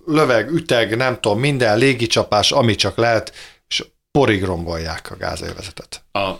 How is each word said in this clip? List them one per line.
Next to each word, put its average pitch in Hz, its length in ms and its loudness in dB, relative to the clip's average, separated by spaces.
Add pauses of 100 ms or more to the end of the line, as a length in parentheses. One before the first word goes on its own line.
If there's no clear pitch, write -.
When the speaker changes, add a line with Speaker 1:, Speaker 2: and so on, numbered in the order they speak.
Speaker 1:
löveg, 139 460 2
üteg, 117 440 0
nem 123 240 -2
tudom, 107 200 0
minden 123 380 2
légicsapás, 117 720 2
ami 117 240 4
csak - 220 -2
lehet, 117 360 0 (340)
és - 180 -6 (260)
porig 113 320 2
rombolják 85 680 -6
a - 60 -14
gázai 85 320 -6
övezetet? - 640 -16
Speaker 2:
Az 98 280 -2